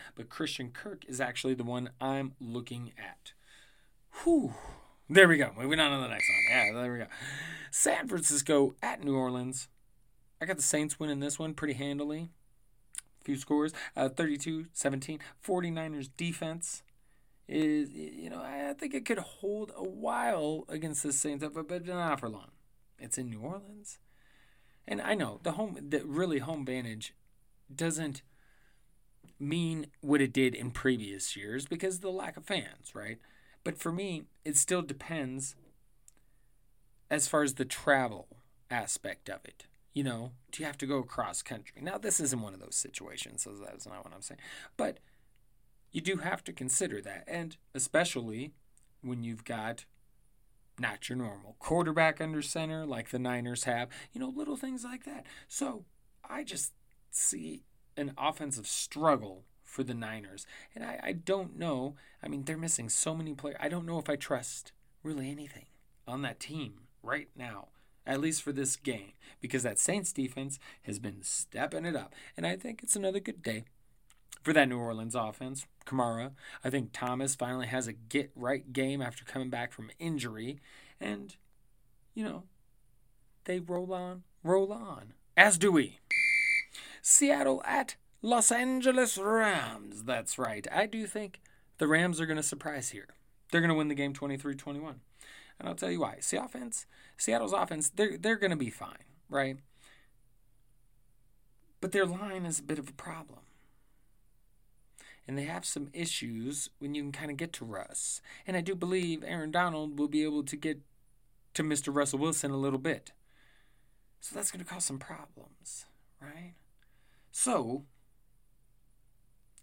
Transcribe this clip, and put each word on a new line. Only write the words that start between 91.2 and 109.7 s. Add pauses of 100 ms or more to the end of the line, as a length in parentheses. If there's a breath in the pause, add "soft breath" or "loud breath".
the
Rams
are
gonna
surprise
here. (420)
They're
gonna
win
the
game
twenty-three
twenty-one. (580 loud breath)
And
I'll
tell
you
why.
See,
offense, (300 loud breath)
Seattle's
offense,
they're,
they're
gonna
be
fine, (240)
right? (2250 soft breath)
But
their
line
is
a
bit
of
a
problem. (1900 loud breath)
And
they
have
some
issues
when
you
can
kinda
get
to
Russ. (240 loud breath)
And
I
do
believe
Aaron
Donald